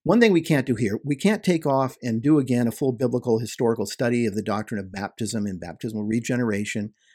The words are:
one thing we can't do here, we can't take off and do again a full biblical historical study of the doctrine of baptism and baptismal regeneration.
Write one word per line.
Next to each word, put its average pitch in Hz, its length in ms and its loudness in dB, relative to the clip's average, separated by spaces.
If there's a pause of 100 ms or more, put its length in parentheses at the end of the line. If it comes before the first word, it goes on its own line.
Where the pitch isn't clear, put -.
one 196 160 4
thing 226 120 6
we 170 100 4
can't 143 240 2
do 127 100 0
here, 107 280 -2
we 143 120 -2
can't 202 280 2
take 175 220 0
off 135 360 0
and 113 220 -2
do 151 160 6
again 123 280 2
a 113 40 -2
full 131 220 0
biblical 120 460 0
historical 113 460 -2
study 120 400 0
of 101 80 -2
the 107 80 -4
doctrine 107 380 -4
of 95 120 -10
baptism 104 540 -6
and 95 140 -6
baptismal 104 460 -8
regeneration. 110 880 -2 (220)